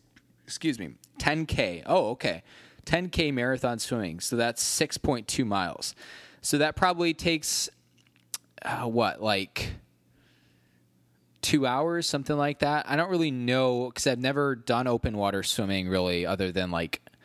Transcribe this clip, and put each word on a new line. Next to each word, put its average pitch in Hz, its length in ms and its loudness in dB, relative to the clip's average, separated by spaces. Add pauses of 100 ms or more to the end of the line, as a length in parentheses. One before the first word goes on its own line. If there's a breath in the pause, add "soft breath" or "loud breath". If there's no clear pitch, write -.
(440)
Excuse - 340 -4
me. 82 140 -8 (260)
Ten 156 300 2
K. 92 400 0
Oh, 147 240 4
okay. 95 320 -4 (420 loud breath)
Ten 175 240 0
K 160 220 0
marathon 123 480 0
swimming. 95 400 -4
So - 160 -4
that's 117 260 2
six - 380 0
point 120 280 -2
two - 160 0
miles. 98 520 -2 (480 loud breath)
So - 160 2
that 151 160 2
probably 175 380 2
takes, - 560 -2 (920)
uh, - 220 -6
what, 113 380 0
like, 98 520 -2 (1700 soft breath)
two 143 240 2
hours, 160 420 0
something 147 300 -2
like 143 220 0
that? 147 280 0
I 139 80 -2
don't 165 140 2
really 165 220 2
know 127 600 2
'cause - 160 -2
I've 123 120 2
never 139 360 2
done 120 320 0
open 117 300 0
water 98 260 2
swimming 98 460 0
really 90 360 2
other 92 260 0
than, 90 200 0
like, 85 300 -2 (240 soft breath)